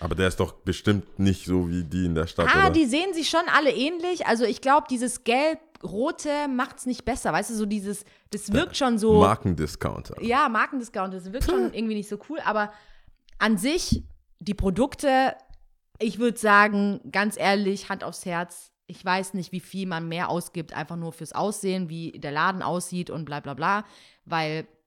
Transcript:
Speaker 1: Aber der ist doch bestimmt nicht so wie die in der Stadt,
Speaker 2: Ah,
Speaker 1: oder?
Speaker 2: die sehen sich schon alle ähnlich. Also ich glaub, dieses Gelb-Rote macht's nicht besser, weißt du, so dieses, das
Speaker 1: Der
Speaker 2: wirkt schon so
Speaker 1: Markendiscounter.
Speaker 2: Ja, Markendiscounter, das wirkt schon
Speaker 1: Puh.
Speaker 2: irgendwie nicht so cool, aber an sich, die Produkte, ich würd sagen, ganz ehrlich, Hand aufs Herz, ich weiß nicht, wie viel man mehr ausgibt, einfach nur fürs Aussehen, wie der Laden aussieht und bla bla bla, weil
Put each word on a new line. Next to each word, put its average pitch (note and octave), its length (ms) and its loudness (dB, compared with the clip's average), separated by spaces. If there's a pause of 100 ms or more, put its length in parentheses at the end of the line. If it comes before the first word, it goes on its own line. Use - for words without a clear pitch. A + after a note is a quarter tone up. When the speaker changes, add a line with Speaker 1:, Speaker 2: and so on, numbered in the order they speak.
Speaker 1:
Aber E2+ 120 -2
der F#2 140 4
ist F#2 140 0
doch F2+ 100 2
bestimmt - 680 0
nicht G2 260 2
so F2+ 240 2
wie F2 160 -2
die F2 200 0
in E2+ 100 2
der D#2+ 120 2
Stadt, E2+ 260 2
Speaker 2:
Ah, F#4+ 120 6
Speaker 1:
oder? F#4+ 60 6
Speaker 2:
die D#4+ 140 4
sehen E4 280 0
sich D#4+ 160 -2
schon E4 260 2
alle C#4 160 4
ähnlich. E4 560 -2
Also A#3 160 2
ich G#3 180 0
glaub, D4 280 4
dieses B3 340 -4
Gelb-Rote D4 1300 -2
macht's C4 360 -4
nicht B3 200 -6
besser, A#3 280 -2
weißt G3 180 -2
du, - 40 -6
so G#3+ 100 -2
dieses, G3+ 400 -6 (260)
das G#3 140 -8
Speaker 1:
Der G3+ 100 -2
Speaker 2:
wirkt D#4 220 0
schon B3 200 2
so G#3+ 220 6
Speaker 1:
Markendiscounter. - 1040 0
Speaker 2:
Ja, B3+ 260 2
Markendiscounter, A3 680 -4
das F#3 160 -14
wirkt C4+ 120 -2
schon E4 260 2
Speaker 1:
Puh. - 40 -12
Speaker 2:
irgendwie A3 200 -2
nicht G3+ 140 -6
so G3+ 80 -8 (120)
cool, D4+ 140 -8
aber G#3+ 280 0 (680)
an G#3+ 200 2
sich, C#4 460 0 (360)
die G3 140 -6
Produkte, C4 840 2 (640)
ich G#3 200 -4
würd A#3 200 0
sagen, G3+ 640 4 (100)
ganz G#3 260 0
ehrlich, G3 520 0
Hand F#3+ 140 -8
aufs D#3+ 220 -10
Herz, F3 460 -6 (160)
ich - 160 -18
weiß F#3+ 300 -2
nicht, F3+ 180 -6
wie F3+ 80 -6
viel F#3+ 280 -8
man E3 200 -4
mehr E3 220 -4
ausgibt, E3 440 -6
einfach D#3 220 -8
nur E3 160 -8
fürs D#3+ 220 -14
Aussehen, F#3 560 -4
wie E3 240 -10
der C#3+ 180 -10
Laden F3 300 0
aussieht F3+ 480 -4
und D#3+ 160 -6
bla C#3+ 160 -8
bla C#3+ 120 -10
bla, F#3 300 0 (420)
weil D#3 420 -4 (200)